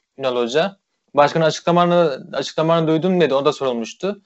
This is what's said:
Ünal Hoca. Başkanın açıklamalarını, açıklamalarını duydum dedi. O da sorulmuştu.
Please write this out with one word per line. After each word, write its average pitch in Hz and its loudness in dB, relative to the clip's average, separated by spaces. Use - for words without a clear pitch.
Ünal 131 -2
Hoca. 139 -2
Başkanın 143 2
açıklamalarını, 170 0
açıklamalarını 165 0
duydum 175 0
dedi. 139 2
O 139 0
da 147 2
sorulmuştu. 135 -6